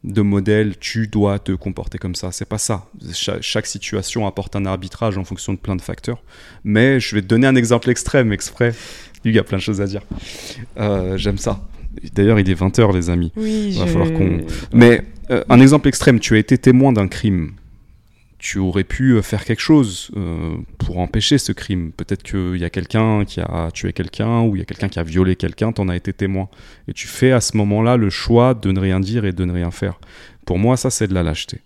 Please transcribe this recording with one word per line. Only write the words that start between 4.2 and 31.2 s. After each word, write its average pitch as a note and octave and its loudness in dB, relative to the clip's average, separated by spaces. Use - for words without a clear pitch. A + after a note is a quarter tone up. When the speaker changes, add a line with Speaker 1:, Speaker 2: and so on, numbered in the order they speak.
Speaker 1:
apporte F#2+ -8
un G2 -4
arbitrage F#2+ -4
en F#2 -6
fonction - -8
de F#2 -4
plein G2 -6
de F2 -6
facteurs. - -8
Mais A#2+ 4
je - -6
vais G#2 2
te F#2 -8
donner A#2 4
un C3 4
exemple A#2+ 2
extrême A#2+ 2
exprès. A#2 -2
Il A2+ 0
y A2 6
a - 2
plein - -4
de F#2 -4
choses G2+ -2
à G2+ 0
dire. G2 -6
Euh, F#2+ 0
j'aime G2+ -2
ça. - -4
D'ailleurs, G#2 6
il F#2 2
est F#2+ 2
vingt F#2 0
heures, G2 4
les F2+ 0
amis. F2 0
Speaker 2:
Oui, G#3+ -2
Speaker 1:
Il F3 -2
va - 0
Speaker 2:
je F3 0
Speaker 1:
falloir E3 0
qu'on F#2 0
Speaker 2:
Ouais. D#2+ -6
Speaker 1:
Mais, A#2+ 8
euh, B2 -2
un B2 10
exemple C#3 8
extrême, C3 2
tu - 0
as A2 6
été A#2+ 2
témoin C3 6
d'un G#2 2
crime. F2+ -2
Tu - -8
aurais F#2+ 0
pu, C3 0
euh, A2 4
faire - -4
quelque A2+ -2
chose, B2+ 2
euh, E2 -6
pour - -4
empêcher G#2+ 0
ce - -2
crime. F2 -6
Peut-être - -8
qu'il F#2 -4
y F2 -4
a E2 -4
quelqu'un G#2+ 0
qui - -8
a E2 -6
tué F2+ -6
quelqu'un, A2 -4
ou A2 0
il - -4
y F#2+ -6
a - -6
quelqu'un F#2+ -6
qui - -8
a E2+ -4
violé F2+ 2
quelqu'un, G2 -4
t'en G2 -2
as F2+ -2
été F2 -6
témoin. F#2+ -4
Et - -10
tu - -12
fais - 2
à B2+ 4
ce - -4
moment-là G#2+ 2
le G#2+ 2
choix A#2+ 4
de G2+ -2
ne F#2+ 0
rien F#2+ 2
dire G#2 -2
et F#2+ -2
de F2+ -4
ne F2 -2
rien F2 -2
faire. F#2 -6
Pour F2+ -2
moi, A#2 2
ça, C3 -2
c'est A2+ -2
de F#2+ -2
la F2+ 0